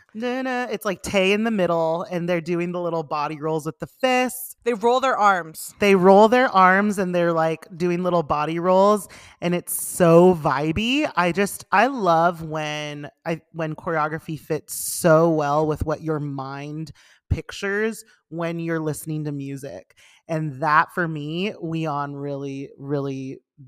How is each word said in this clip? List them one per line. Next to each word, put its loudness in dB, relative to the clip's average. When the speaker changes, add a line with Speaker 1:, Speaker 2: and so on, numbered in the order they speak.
Speaker 1:
na, -6
na." -4
It's, -6
like, -4
Tae 2
in 0
the 0
middle, 0
and -4
they're 0
doing -4
the -6
little -4
body -6
rolls -4
with -8
the -10
fists. -2
Speaker 2:
They 0
roll 2
their 0
arms. 0
Speaker 1:
They 6
roll 8
their 4
arms, 4
and -2
they're, 2
like, -2
doing -2
little 0
body -2
rolls, 4
and -2
it's -6
so 6
vibey. 0
I 0
just, -4
I 4
love 2
when -8
I, -6
when -6
choreography -4
fits -6
so 4
well 0
with -2
what -4
your -4
mind -10
pictures -4
when -6
you're -4
listening -6
to -6
music. -12
And -6
that, 4
for -2
me, -6
We -4
On -6
really, -8
really -6